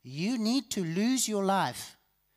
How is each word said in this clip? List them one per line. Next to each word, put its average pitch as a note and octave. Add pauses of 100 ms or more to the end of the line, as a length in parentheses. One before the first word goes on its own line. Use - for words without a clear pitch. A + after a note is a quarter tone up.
You E3
need A3+
to G3
lose G#3+
your G#3
life F#3 (400)